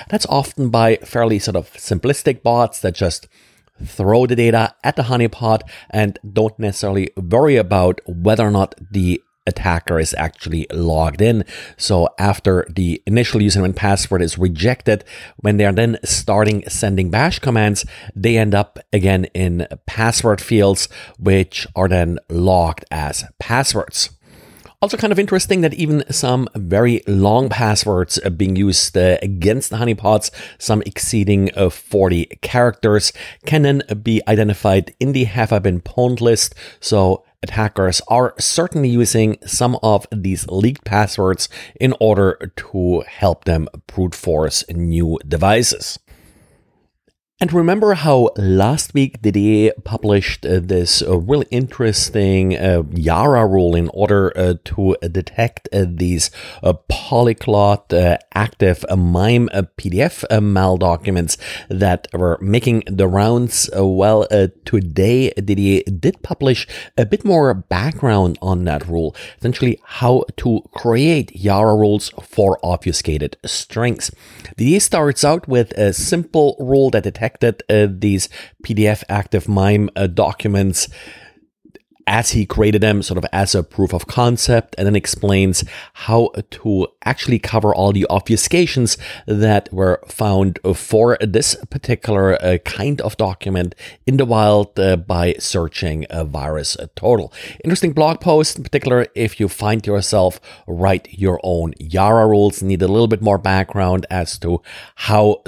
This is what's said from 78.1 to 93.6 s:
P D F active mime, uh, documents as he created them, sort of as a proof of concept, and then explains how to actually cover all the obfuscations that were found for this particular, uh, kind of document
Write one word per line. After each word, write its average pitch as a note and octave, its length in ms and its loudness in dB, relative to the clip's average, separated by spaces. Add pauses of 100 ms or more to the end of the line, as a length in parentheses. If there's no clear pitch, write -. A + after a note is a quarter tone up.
P A#2 100 -6
D G#2 140 2
F G#2+ 220 -2
active G2+ 400 -2
mime, G2+ 480 2
uh, G2 100 0
documents G2 800 0 (1200)
as A2 200 0
he G#2+ 160 0
created G#2+ 340 2
them, G#2 240 2
sort F2+ 140 -6
of E2+ 160 -4
as G2 200 0
a F#2 80 0
proof F#2 320 -2
of E2+ 140 -6
concept, A#2+ 680 0
and G2 100 -2
then G#2 80 4
explains G2 680 0 (260)
how A#2 400 0 (180)
to F#2+ 380 -2 (160)
actually B2 340 -2
cover G#2 380 0
all G2+ 160 2
the G2 180 0
obfuscations A#2 880 0 (280)
that G#2+ 480 2
were F#2 340 0
found G2 500 0 (160)
for A2+ 460 2
this G#2+ 360 0 (140)
particular, G2 720 0
uh, F2+ 180 0
kind - 420 -4
of - 160 -6
document F#2 580 -4 (300)